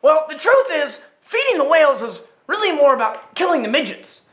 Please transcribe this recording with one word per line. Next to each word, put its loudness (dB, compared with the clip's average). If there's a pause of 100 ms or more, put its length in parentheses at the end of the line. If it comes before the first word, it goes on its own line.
Well, 2
the -12
truth 2
is, -6 (200)
feeding -2
the 0
whales 2
is -10 (260)
really -2
more 4
about -6
killing 0
the -6
midgets. -6 (120)